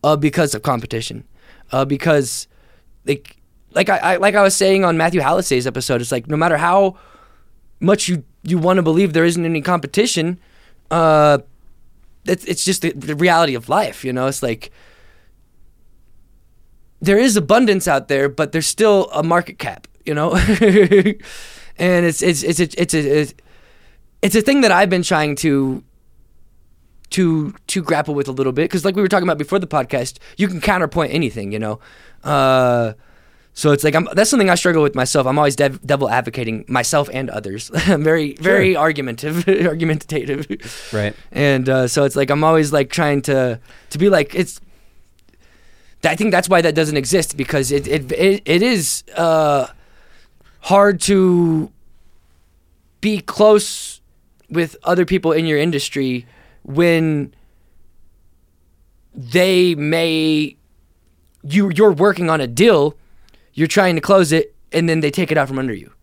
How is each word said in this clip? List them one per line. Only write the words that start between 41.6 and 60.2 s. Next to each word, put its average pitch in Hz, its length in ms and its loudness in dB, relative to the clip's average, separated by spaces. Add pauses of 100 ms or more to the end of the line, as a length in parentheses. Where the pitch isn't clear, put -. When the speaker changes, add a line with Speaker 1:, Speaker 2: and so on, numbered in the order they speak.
Speaker 1:
uh, 131 180 2
so 139 160 0
it's 139 140 0
like, 139 140 0
I'm 151 120 2
always, 156 300 2
like, 139 180 0
trying 147 320 0
to, 127 380 -2 (300)
to 147 80 -10
be 190 100 2
like, 180 260 2
it's, - 260 -4 (1400)
I 160 140 0
think 208 160 0
that's 180 160 0
why 180 120 4
that 160 140 0
doesn't 151 220 0
exist, 151 400 -2
because 135 340 -2
it, 143 160 -2
it, 143 240 -4
it, 196 360 0
it 175 160 2
is, 226 420 -2 (100)
uh, 156 540 2 (960)
hard 202 380 4
to 175 720 2 (1300)
be 208 200 -2
close - 800 2 (500)
with 165 320 -4
other 175 240 2
people 180 240 0
in 160 160 0
your 151 100 0
industry 139 720 -2 (380)
when 160 680 0 (1800)
they 180 640 2
may, 156 800 -2 (880)